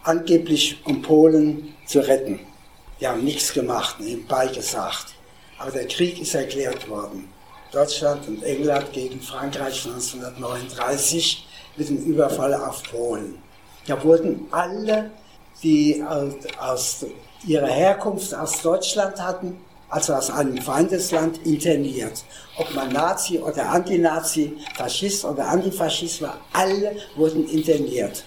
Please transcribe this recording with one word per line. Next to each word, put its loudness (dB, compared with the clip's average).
Angeblich, 2
um 0
Polen 6
zu 2
retten. 2
Die -4
haben -2
nichts -2
gemacht, -2
nebenbei -2
gesagt. -6
Aber -8
der -4
Krieg -2
ist -4
erklärt -4
worden. -10
Deutschland 2
und -8
England 0
gegen -6
Frankreich -6
neunzehnhundertneununddreißig -4
mit -4
dem 0
Überfall 2
auf -4
Polen. -6
Da -2
wurden 4
alle, 0
die 4
aus, -2
aus -4
ihrer 4
Herkunft 2
aus -4
Deutschland 0
hatten, -6
also 0
aus 0
einem 0
Feindesland, 0
interniert. 0
Ob -4
man -4
Nazi 0
oder -2
Antinazi, 2
Faschist -2
oder -2
Antifaschist 0
war, -8
alle 0
wurden 2
interniert. 0